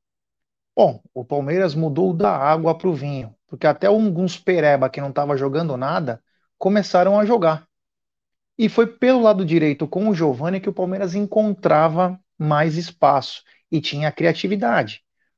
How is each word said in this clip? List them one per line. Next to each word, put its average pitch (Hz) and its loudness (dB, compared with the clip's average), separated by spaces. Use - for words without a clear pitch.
Bom, 151 2
o 127 -10
Palmeiras 147 -2
mudou 160 -2
da 180 0
água 160 0
pro 180 -2
vinho, 135 -8
porque - -4
até 151 2
alguns 190 0
pereba 147 2
que 147 -12
não 139 -8
tava 143 -2
jogando 139 -4
nada 143 -6
começaram 196 2
a 208 2
jogar. 170 0
E 220 2
foi 233 2
pelo 247 2
lado 208 4
direito 156 0
com 196 -4
o 208 2
Giovani 160 -2
que 196 -8
o 185 -4
Palmeiras 185 -4
encontrava 185 0
mais 156 0
espaço 143 0
e 160 -2
tinha 151 -4
criatividade, 180 -2